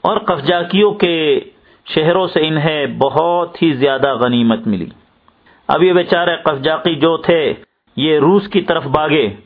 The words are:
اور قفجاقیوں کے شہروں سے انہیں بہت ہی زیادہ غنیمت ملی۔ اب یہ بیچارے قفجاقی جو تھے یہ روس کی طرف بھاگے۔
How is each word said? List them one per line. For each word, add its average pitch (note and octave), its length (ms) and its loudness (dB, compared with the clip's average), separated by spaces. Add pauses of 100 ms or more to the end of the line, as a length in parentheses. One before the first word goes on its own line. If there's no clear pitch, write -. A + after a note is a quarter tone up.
اور G3+ 160 -2
قفجاقیوں F3+ 720 0
کے E3 480 0 (460)
شہروں F3 420 0
سے D#3+ 200 0
انہیں D3+ 380 -2
بہت D3+ 760 -2
ہی E3 120 4
زیادہ C3+ 400 0
غنیمت A#2 540 0
ملی۔ F#2 180 -2 (800)
اب D3+ 160 2
یہ F#3 100 4
بیچارے F3 500 0
قفجاقی D#3 520 -2
جو D#3 220 0
تھے D#3 360 0 (420)
یہ D#3 240 2
روس G3 280 4
کی G3+ 140 0
طرف E3 220 -2
بھاگے۔ D3 460 0 (160)